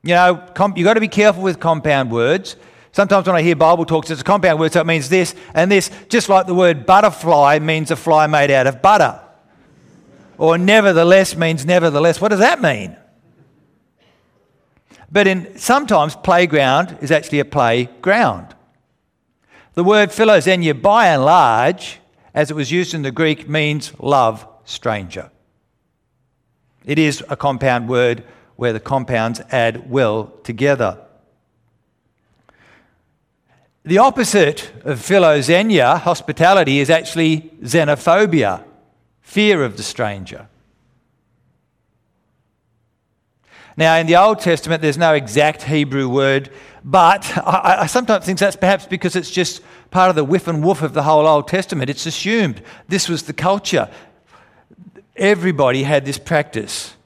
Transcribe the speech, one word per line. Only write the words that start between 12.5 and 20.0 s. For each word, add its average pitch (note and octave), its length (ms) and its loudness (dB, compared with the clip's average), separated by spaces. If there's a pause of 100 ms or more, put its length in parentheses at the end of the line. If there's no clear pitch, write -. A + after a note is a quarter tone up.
mean? G#2 340 -4 (2250)
But G3 160 2
in, F#3 320 -4
sometimes G#3+ 580 0
playground E3+ 840 2
is C#3 100 -8
actually D3+ 280 0
a C#3+ 60 0
playground. B2 1120 -2 (1200)
The F3 100 -2
word G#3 260 2